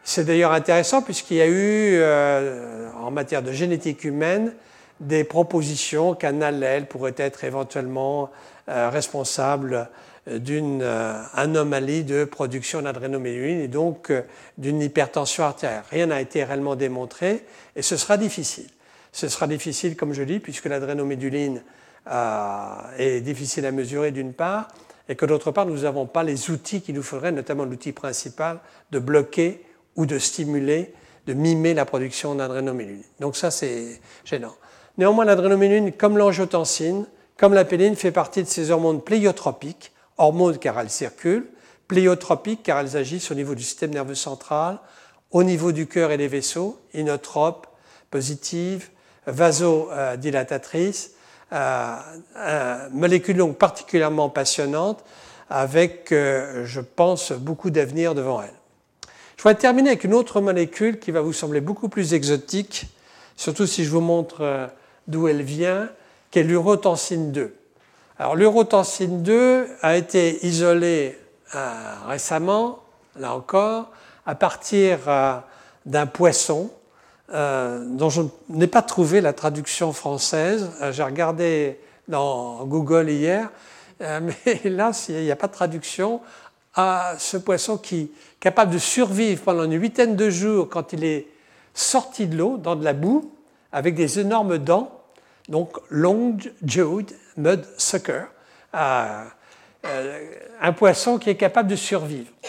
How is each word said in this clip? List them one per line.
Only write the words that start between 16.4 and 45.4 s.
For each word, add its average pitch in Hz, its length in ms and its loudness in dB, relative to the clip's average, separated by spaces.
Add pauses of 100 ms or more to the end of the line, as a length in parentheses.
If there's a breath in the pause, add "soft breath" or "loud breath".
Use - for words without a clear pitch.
réellement 139 320 -4
démontré 127 680 -4 (320 loud breath)
et 147 40 -6
ce 170 140 -2
sera 202 220 2
difficile. - 500 -4 (440 soft breath)
Ce - 160 -6
sera 156 200 -2
difficile, 151 480 -4
comme 147 180 -4
je 139 100 -4
dis, 170 160 -4
puisque 147 260 -12
l'adrénoméduline, 139 1000 -4 (460 soft breath)
euh, 104 580 -4 (300)
est 131 240 0
difficile 139 440 -6
à 135 60 -2
mesurer 139 400 -4
d'une 135 220 -8
part, 196 340 -4 (420 loud breath)
et 131 60 -4
que 156 100 0
d'autre 147 260 0
part, 196 140 0
nous 156 140 -4
n'avons 139 260 -2
pas 165 180 -2
les 143 260 -4
outils 170 320 -6
qu'il 147 140 -10
nous 139 80 -6
faudrait, 143 280 -6
notamment 139 340 -4
l'outil 127 260 -10
principal, 156 680 -6 (320 soft breath)
de 143 80 -2
bloquer 147 680 0 (300 loud breath)
ou 160 100 2
de 139 140 -2
stimuler, 147 720 -2 (320 loud breath)
de 135 80 -6
mimer 160 400 4
la 147 120 2
production 135 500 -4
d'adrénoméduline. 127 680 -6 (160)
Donc 143 160 -6
ça, 175 160 -2
c'est 120 480 -6 (260 loud breath)
gênant. 117 300 -8 (420 soft breath)
Néanmoins, 208 280 4
l'adrénoméduline, 196 640 6
comme 208 260 4
l'angiotensine, 185 880 2 (320 soft breath)
comme 202 160 8
l'apéline, 190 420 6
fait 180 160 0
partie 170 300 0
de 170 60 -4
ces 160 240 -2
hormones 160 300 2
pléiotropiques, 180 880 0 (260 soft breath)
hormones 160 400 4
car 120 220 -2
elles 113 100 -6
circulent, 170 580 -2 (400 soft breath)
pléiotropiques 180 760 2
car 143 160 2
elles 139 180 -4
agissent 147 340 -4
au 151 40 -4
niveau 143 180 -4
du 127 100 -8
système 151 280 -6
nerveux 139 240 -6
central, 151 640 -4 (520 soft breath)
au 180 120 6